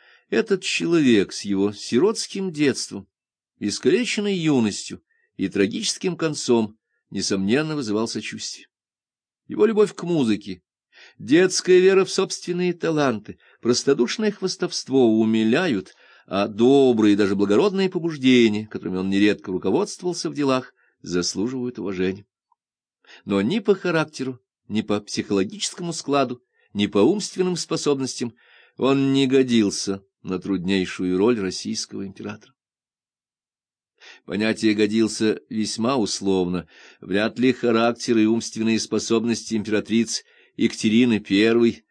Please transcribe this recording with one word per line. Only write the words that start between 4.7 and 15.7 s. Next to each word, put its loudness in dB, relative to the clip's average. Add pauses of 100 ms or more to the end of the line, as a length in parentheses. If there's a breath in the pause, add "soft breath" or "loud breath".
и -2
трагическим -2
концом, 0 (320)
несомненно, -2
вызывал -4
сочувствие. -12 (800)
Его 2
любовь 2
к -16
музыке, -2 (560 soft breath)
детская 4
вера 6
в -6
собственные -2
таланты, -4 (220 soft breath)
простодушное 0
хвастовство -2
умиляют – 2 (320 soft breath)